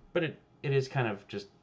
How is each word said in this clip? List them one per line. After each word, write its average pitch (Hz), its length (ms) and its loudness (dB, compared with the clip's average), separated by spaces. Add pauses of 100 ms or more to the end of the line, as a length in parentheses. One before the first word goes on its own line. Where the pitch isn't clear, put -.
(140)
but 170 100 2
it, 151 160 -2 (220)
it 147 100 0
is 135 160 4
kind 123 200 0
of 101 200 -6
just, 101 200 -8 (140)